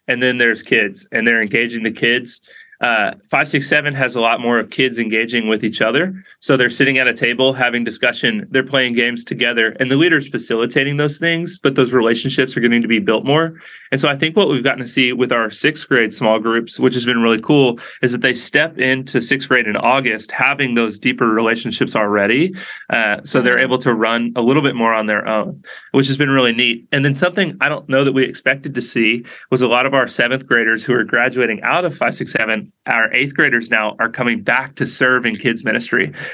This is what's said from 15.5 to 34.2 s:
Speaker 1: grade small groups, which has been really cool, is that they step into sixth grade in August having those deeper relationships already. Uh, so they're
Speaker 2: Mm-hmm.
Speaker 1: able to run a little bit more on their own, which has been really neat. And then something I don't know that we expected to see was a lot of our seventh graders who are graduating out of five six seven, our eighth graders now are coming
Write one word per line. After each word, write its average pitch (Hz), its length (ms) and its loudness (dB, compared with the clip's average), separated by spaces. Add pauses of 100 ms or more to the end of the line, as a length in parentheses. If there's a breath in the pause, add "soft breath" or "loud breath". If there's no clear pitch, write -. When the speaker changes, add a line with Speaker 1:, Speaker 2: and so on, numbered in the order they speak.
Speaker 1:
grade 113 240 2
small 110 260 2
groups, 113 400 -2
which 127 140 2
has 120 120 -2
been 120 160 2
really 113 200 2
cool, 131 400 4 (200 loud breath)
is 123 120 0
that 120 80 -4
they 127 120 2
step 151 440 -2
into 131 420 0
sixth 135 300 -2
grade 120 180 2
in 107 80 -2
August 117 560 0
having 131 440 0
those 110 220 0
deeper 123 300 0
relationships 113 720 0
already. 107 560 2 (360 loud breath)
Uh, 107 360 2
so - 160 0
they're 123 140 4
Speaker 2:
Mm-hmm. 127 80 4
Speaker 1:
able 127 160 0
to 127 140 2
run 117 440 0
a 123 40 0
little 127 200 4
bit 131 140 0
more 113 180 2
on 110 140 0
their 104 200 -2
own, 104 340 -4 (300 loud breath)
which 135 160 2
has 135 80 -2
been 139 140 0
really 131 240 2
neat. 117 400 -2
And 139 100 2
then 143 100 2
something 175 460 -2
I 135 80 0
don't 147 220 -6
know 139 160 4
that 135 80 2
we 131 100 4
expected 139 520 -4
to 123 60 -4
see 117 440 0 (260 loud breath)
was 127 100 2
a 127 60 2
lot 120 180 2
of 135 80 -4
our 131 140 2
seventh 131 400 -2
graders 113 380 2
who 123 80 0
are 120 100 2
graduating 120 580 0
out 151 220 0
of 165 140 -2
five 123 180 0
six 131 160 -8
seven, 110 360 -2 (180)
our 117 300 0
eighth 139 180 -2
graders 120 380 0
now 107 280 0
are 117 100 0
coming 117 340 -2